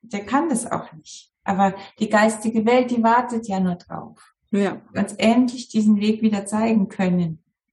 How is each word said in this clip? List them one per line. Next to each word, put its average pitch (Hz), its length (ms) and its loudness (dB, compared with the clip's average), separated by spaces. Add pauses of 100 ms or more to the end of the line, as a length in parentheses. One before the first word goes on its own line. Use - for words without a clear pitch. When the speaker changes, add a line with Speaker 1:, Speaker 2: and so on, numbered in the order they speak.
Speaker 1:
der 208 240 -10
kann 277 220 0
das - 240 -2
auch - 220 -6
nicht. - 340 -20 (160)
Aber 196 300 0 (240)
die 214 120 -2
geistige 220 560 2
Welt, 247 260 4
die 233 100 0
wartet 233 460 0
ja 190 120 -2
nur 180 160 0
drauf, - 600 -16 (160)
Speaker 2:
Ja. 202 220 0
Speaker 1:
dass - 200 -18
wir 196 80 -2
uns 202 120 -4
endlich 240 560 2
diesen 214 300 2
Weg 214 220 0
wieder 208 240 0
zeigen 220 440 0
können. 180 540 -2 (300)